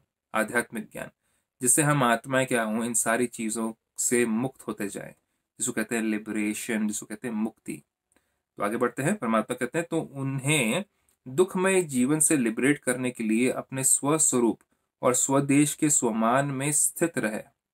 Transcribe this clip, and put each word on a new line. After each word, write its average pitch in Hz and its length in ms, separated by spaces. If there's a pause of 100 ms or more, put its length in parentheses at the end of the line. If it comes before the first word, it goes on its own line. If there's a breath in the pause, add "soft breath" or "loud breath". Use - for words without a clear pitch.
(340)
आध्यात्मिक 113 580
ज्ञान, - 180 (520)
जिससे 127 200
हम 147 220
आत्माएं 131 440
क्या 120 160
हों, 110 220
इन 120 80
सारी 117 340
चीज़ों 113 440 (260)
से 120 280
मुक्त 113 420
होते 107 220
जाएं, - 240 (460)
जिसको 113 120
कहते 117 240
हैं 110 80
लिबरेशन, 107 840
जिसको 104 180
कहते - 220
हैं 113 80
मुक्ति। - 460 (760)
तो - 60
आगे 107 140
बढ़ते 123 260
हैं, 180 120
परमात्मा 113 400
कहते 123 220
हैं, 170 100
तो 165 140
उन्हें 135 840 (420)
दुखमय 185 580
जीवन 139 360
से 156 180
लिबरेट 120 420
करने 127 320
के 120 120
लिए 113 280
अपने 131 320
स्वस्वरूप 135 760 (420)
और 127 120
स्वदेश 139 600
के 156 160
स्वमान 120 560
में 139 260
स्थित - 460
रहे। 107 240 (320)